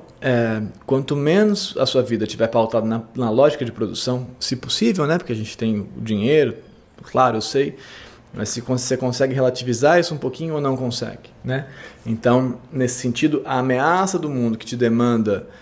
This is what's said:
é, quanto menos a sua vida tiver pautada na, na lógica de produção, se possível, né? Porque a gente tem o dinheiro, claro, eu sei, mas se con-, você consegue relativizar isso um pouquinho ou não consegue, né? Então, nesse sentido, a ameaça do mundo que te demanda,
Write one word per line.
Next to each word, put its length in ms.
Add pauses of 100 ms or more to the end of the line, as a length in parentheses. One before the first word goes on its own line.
(220)
é, 420 (240)
quanto 280
menos 640
a 60
sua 180
vida 240
tiver 220
pautada 380
na, 160 (120)
na 160
lógica 320
de 100
produção, 540 (140)
se 160
possível, 500
né? 120
Porque 140
a 40
gente 200
tem 240
o 200
dinheiro, 540 (480)
claro, 340
eu 60
sei, 340 (560)
mas 160
se 140
con-, 160
você 180
consegue 380
relativizar 640
isso 160
um 40
pouquinho 360
ou 80
não 140
consegue, 540 (140)
né? 220 (400)
Então, 520 (140)
nesse 280
sentido, 440
a 140
ameaça 600
do 120
mundo 260
que 80
te 120
demanda, 680 (160)